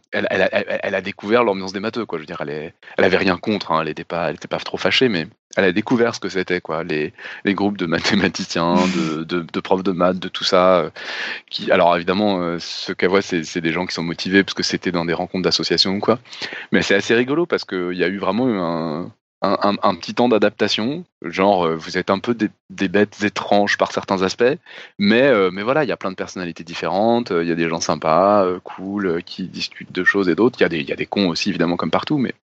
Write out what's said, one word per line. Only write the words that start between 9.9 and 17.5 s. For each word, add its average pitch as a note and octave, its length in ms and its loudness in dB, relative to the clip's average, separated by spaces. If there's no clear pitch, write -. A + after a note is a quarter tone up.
maths, F2+ 280 2
de F2+ 80 -8
tout - 160 -10
ça, F#2 360 6
euh, D#2 100 -2
qui, - 200 -2
alors F2 240 4
évidemment, F#2 460 0
euh, E2+ 180 -2
ce - 340 -10
qu'elle F2+ 160 0
voit, G2 120 4
c'est, E2+ 220 -2
c'est E2+ 180 -6
des E2+ 100 0
gens F2+ 140 -2
qui - 80 -8
sont E2+ 100 -4
motivés F#2 400 2
parce - 120 -6
que F#2 80 -4
c'était - 280 -4
dans E2+ 140 -2
des E2+ 80 0
rencontres F2+ 300 -4
d'associations E2+ 500 0
ou G2+ 60 -2
quoi. A2 180 2
Mais F#2+ 100 4
c'est G2 140 2
assez G2+ 180 2
rigolo C3+ 320 2
parce G2+ 180 -2